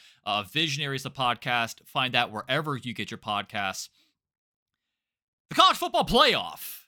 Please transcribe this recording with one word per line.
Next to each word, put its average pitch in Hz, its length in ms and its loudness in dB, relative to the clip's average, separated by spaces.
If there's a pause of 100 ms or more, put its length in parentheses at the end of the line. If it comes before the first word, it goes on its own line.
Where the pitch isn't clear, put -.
(240)
Uh, 104 200 0
Visionaries, 139 580 -2
the 131 80 -8
podcast. 120 800 -2
Find 127 260 -2
that 120 180 2
wherever 135 460 -2
you 113 160 -6
get 101 160 -6
your 113 80 -8
podcasts. 101 720 -4 (1600)
The - 60 -10
college 359 220 6
football 339 280 2
playoff. 175 840 2